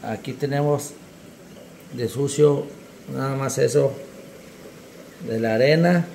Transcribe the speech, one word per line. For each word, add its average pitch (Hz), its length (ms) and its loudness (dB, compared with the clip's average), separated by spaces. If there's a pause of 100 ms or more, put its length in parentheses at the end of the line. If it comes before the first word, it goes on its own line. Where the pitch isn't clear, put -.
Aquí 110 300 -8
tenemos 143 580 -2 (1000)
de 120 140 -4
sucio 143 600 2 (440)
nada 135 240 -4
más 135 220 -4
eso 139 360 4 (1300)
de 113 120 -4
la 110 160 0
arena 165 600 4